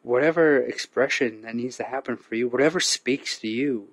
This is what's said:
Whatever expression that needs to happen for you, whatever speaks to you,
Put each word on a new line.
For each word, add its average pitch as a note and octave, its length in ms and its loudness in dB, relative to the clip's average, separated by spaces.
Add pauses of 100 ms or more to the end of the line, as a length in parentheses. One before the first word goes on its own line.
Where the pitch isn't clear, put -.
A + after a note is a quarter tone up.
Whatever D3 560 4
expression A#2+ 840 -2
that A2+ 120 -10
needs A#2+ 240 -4
to A2+ 60 -6
happen B2+ 320 -6
for - 180 -10
you, A#2+ 140 0
whatever D3 320 2
speaks - 600 -4
to A2 80 -6
you, A#2 440 -2